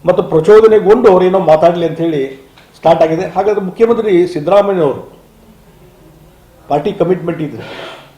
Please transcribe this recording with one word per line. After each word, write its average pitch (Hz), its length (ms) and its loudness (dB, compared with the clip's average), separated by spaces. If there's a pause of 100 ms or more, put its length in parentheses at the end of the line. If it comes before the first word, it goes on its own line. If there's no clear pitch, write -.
ಮತ್ತು 185 160 0
ಪ್ರಚೋದನೆಗೊಂಡು 214 880 4
ಅವ್ರೇನೋ 185 280 2
ಮಾತಾಡ್ಲಿ 170 500 2
ಅಂತ 156 120 -8
ಹೇಳಿ 147 520 -6 (240)
ಸ್ಟಾರ್ಟ್ 160 260 0
ಆಗಿದೆ. 160 240 -2
ಹಾಗಾದ್ರೆ 196 340 -4
ಮುಖ್ಯಮಂತ್ರಿ 208 640 0
ಸಿದ್ದರಾಮಯ್ಯ 180 560 -2
ಅವರು 117 300 -6 (1600)
ಪಾರ್ಟಿ 147 240 -4
ಕಮಿಟ್ಮೆಂಟ್ 165 500 -6
ಇದ್ರೆ 117 200 -12 (560)